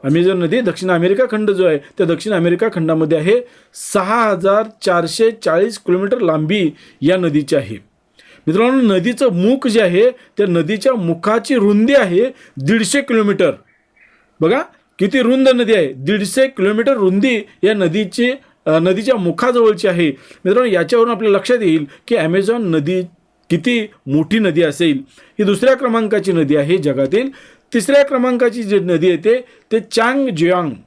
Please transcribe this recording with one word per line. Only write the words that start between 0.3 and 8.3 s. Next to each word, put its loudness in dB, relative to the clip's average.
नदी 0
दक्षिण -4
अमेरिका 0
खंड -2
जो 0
आहे 2
त्या -4
दक्षिण -2
अमेरिका 0
खंडामध्ये 0
आहे. 0
सहा 0
हजार 0
चारशे 0
चाळीस -2
किलोमीटर -2
लांबी 0
या 2
नदीची 0
आहे. -4